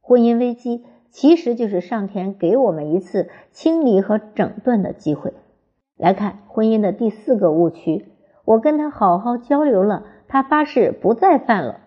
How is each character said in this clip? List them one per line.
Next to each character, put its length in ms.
婚 200
姻 160
危 160
机 300
其 260
实 180
就 140
是 100
上 280
天 300
给 200
我 140
们 200
一 80
次 300
清 340
理 160
和 180
整 320
顿 200
的 80
机 240
会。 180
来 180
看 340
婚 200
姻 140
的 100
第 180
四 280
个 140
误 180
区， 420
我 160
跟 180
他 120
好 280
好 200
交 260
流 200
了， 200
他 160
发 220
誓 260
不 220
再 240
犯 260
了。 240